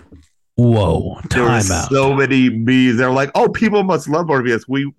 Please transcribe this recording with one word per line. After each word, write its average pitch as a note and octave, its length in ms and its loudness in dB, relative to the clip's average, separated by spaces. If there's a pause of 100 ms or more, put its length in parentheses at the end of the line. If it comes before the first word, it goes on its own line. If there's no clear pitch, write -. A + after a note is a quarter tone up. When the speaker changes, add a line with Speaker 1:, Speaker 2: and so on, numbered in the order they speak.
(560)
Speaker 1:
Whoa, G#2+ 640 2 (100)
Speaker 2:
there B2+ 140 0
were A#2+ 60 2
Speaker 1:
time G#2+ 220 0
out. E2 180 -4
Speaker 2:
so C3+ 240 2
many C3 360 2
memes. A#2+ 480 2
They're B2+ 120 0
like, C3+ 240 0
"Oh, G#3+ 160 2
people G#3 340 0
must E3+ 240 -2
love D#3+ 200 -2
Morbius. B2 400 -2
We, C#3 320 -4